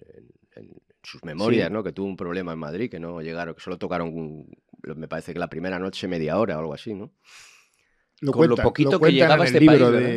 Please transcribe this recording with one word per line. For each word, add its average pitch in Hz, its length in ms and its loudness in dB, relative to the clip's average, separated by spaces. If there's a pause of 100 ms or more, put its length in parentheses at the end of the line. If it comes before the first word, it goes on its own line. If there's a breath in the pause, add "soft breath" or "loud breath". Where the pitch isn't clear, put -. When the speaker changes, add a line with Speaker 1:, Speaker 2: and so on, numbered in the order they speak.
(160)
Speaker 1:
en, - 140 -20 (260)
en - 140 -20 (320)
sus - 220 -20
memorias, 95 440 0
Speaker 2:
Sí. 87 60 -6
Speaker 1:
¿no? 107 100 -6
Que 90 80 -6
tuvo 95 160 -8
un 92 100 -8
problema 87 360 -6
en 82 60 -10
Madrid, 85 300 -8
que 87 100 -14
no 85 220 -10
llegaron, 82 340 -10
que - 60 -20
solo 90 160 -12
tocaron, 82 680 -8 (500)
me 78 120 -14
parece 80 260 -10
que 82 60 -10
la 85 100 -6
primera 87 300 -8
noche 95 280 -8
media 82 300 -2
hora 98 200 -2
o - 20 -6
algo 78 140 -8
así, 107 200 -12
¿no? 101 180 -14 (1080 soft breath)
Speaker 3:
Lo 139 120 -4
Speaker 2:
Con 123 120 4
lo 120 120 4
Speaker 3:
cuentan, - 80 0
Speaker 2:
poquito 135 280 2
Speaker 3:
lo 190 60 4
Speaker 2:
que - 20 2
Speaker 3:
cuentan 156 160 6
Speaker 2:
llegaba 160 280 6
Speaker 3:
en - 20 4
Speaker 2:
este 143 140 2
Speaker 3:
el 151 60 8
libro 131 260 8
Speaker 2:
país, - 0 -
Speaker 3:
de 120 260 2